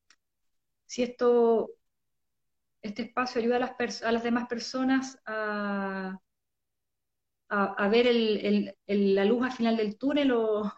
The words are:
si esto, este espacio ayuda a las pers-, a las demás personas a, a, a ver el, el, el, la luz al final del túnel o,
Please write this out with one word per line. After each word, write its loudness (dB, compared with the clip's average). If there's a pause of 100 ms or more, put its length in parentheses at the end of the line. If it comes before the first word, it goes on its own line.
(840)
si -4
esto, 2 (1120)
este -8
espacio -4
ayuda 2
a 0
las -2
pers-, -6
a 0
las 0
demás -2
personas -2
a, -4 (1300)
a, 0
a -2
ver 4
el, 2
el, 0 (120)
el, 4
la 4
luz 2
al -2
final 0
del -2
túnel 0
o, 0